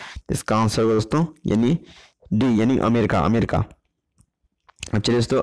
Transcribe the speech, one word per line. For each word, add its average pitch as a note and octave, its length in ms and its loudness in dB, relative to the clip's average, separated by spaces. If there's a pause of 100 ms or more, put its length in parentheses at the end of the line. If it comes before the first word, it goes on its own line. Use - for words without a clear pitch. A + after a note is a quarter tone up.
(160)
तो - 180 -8
इसका - 220 -2
आंसर A2 260 0
होगा A2+ 120 2
दोस्तों, D3 300 0 (220)
यानी A#2+ 320 2 (540)
डी, A2+ 280 2
यानी A#2+ 180 2
अमेरिका, A2 420 0
अमेरिका। G#2 440 0 (1300)
अब G#2 60 0
चलिए A#2+ 180 0
दोस्तों, B2 240 0